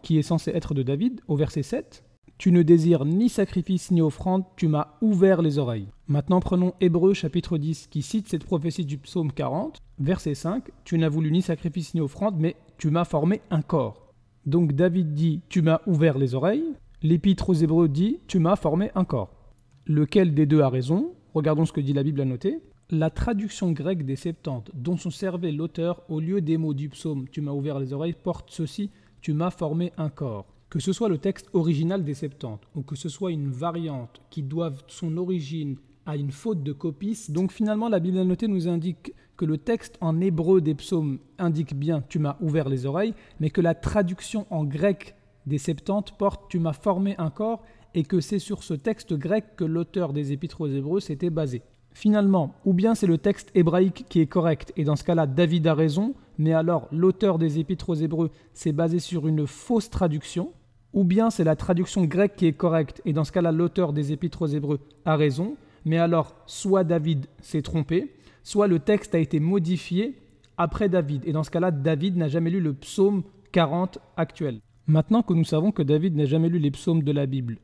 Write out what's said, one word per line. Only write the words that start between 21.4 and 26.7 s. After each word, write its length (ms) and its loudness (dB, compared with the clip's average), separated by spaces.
ce 80 -2
que 80 -4
dit 120 0
la 120 0
Bible 160 -2
annotée. 400 -2
La 200 0
traduction 640 -2
grecque 320 -4
des 120 -4
Septante, 580 -8
dont 220 -4
se 140 -6
servait 420 -6
l'auteur 560 -4
au 120 -4
lieu 200 -2
des 160 0
mots 160 0